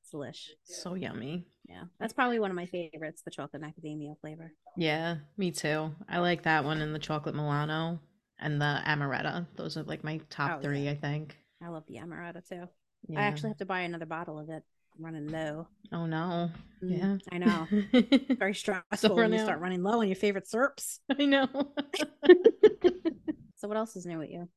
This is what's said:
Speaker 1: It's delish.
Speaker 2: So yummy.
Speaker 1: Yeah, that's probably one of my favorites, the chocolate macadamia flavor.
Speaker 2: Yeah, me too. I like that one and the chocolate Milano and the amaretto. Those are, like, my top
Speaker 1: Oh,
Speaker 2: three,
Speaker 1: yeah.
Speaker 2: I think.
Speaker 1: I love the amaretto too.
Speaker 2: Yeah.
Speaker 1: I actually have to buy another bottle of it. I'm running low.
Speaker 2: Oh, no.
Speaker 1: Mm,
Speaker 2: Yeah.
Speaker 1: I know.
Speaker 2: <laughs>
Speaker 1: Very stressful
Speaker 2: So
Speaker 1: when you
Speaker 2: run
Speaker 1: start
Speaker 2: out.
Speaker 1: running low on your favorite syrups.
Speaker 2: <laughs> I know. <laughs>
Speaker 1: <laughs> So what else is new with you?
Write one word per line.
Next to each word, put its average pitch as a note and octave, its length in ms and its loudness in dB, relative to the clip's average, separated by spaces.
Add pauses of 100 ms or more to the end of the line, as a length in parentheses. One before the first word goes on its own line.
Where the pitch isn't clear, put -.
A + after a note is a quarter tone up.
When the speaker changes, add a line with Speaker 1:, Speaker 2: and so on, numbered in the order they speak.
Speaker 1:
It's - 120 -20
delish. C#3+ 340 -10 (160)
Speaker 2:
So F3 320 -10
yummy. E3+ 500 -8 (240)
Speaker 1:
Yeah, F3+ 140 -16 (160)
that's A3+ 140 -6
probably B3 260 2
one G3+ 100 0
of F#3 60 -4
my F3 100 -6
favorites, D#3+ 580 -8
the E3 60 -10
chocolate D3 320 -10
macadamia D3+ 580 -10
flavor. D#3+ 320 -14 (240)
Speaker 2:
Yeah, E3 420 0 (200)
me F3+ 140 0
too. D#3 400 0 (180)
I - 100 -2
like F3 240 2
that D#3+ 220 4
one D#3 160 0
and D3+ 140 -2
the D3+ 40 -4
chocolate D3+ 360 -4
Milano D3+ 640 0 (400)
and D3 200 -2
the D3 240 2
amaretto. D3+ 600 -2 (120)
Those D#3+ 200 -6
are, D#3 60 -6
like, D#3 200 -8
my D#3 160 -4 (120)
top C#3+ 260 -2
Speaker 1:
Oh, C3+ 60 -8
Speaker 2:
three, C#3+ 220 -2
Speaker 1:
yeah. C#3+ 60 -2
Speaker 2:
I D3 40 -2
think. D3 420 -4 (240)
Speaker 1:
I E3+ 60 -12
love E3 200 -10
the - 100 -16
amaretto E3+ 500 -14
too. F3 200 -12 (420)
Speaker 2:
Yeah. E3 100 -2
Speaker 1:
I G#3 60 2
actually D3+ 240 0
have G#3 100 -8
to G3 60 -4
buy F#3 160 -2
another E3+ 260 -6
bottle D#3+ 320 -8
of D3+ 100 -12
it. D#3 140 -8 (340)
I'm D#3+ 80 -12
running D#3 220 -8
low. D#3+ 400 -6 (260)
Speaker 2:
Oh, E3 140 -2
no. E3+ 420 0 (340)
Speaker 1:
Mm, F3+ 140 0
Speaker 2:
Yeah. G3 200 2 (140)
Speaker 1:
I F3 60 -4
know. F3 300 2 (600)
Speaker 2:
<laughs> B3+ 120 2
Speaker 1:
Very G3 160 0
stressful G3 420 -4
Speaker 2:
So G3+ 160 6
Speaker 1:
when A3 180 6
you A3 60 4
Speaker 2:
run G#3+ 80 2
Speaker 1:
start F3+ 120 0
Speaker 2:
out. D#3 40 -8
Speaker 1:
running F3+ 220 -2
low A3 180 4
on G#3 60 4
your F#3+ 80 2
favorite G3 320 0
syrups. - 520 -2 (100)
Speaker 2:
<laughs> C#4 100 0
I C#4+ 80 4
know. C4+ 200 6
<laughs> C#4 260 -4 (540)
Speaker 1:
<laughs> F4+ 80 12 (1200)
So - 120 -10
what G#3+ 100 -2
else A3 180 -4
is F3+ 120 -10
new E3+ 100 -6
with D#3 140 -8
you? F3 260 -10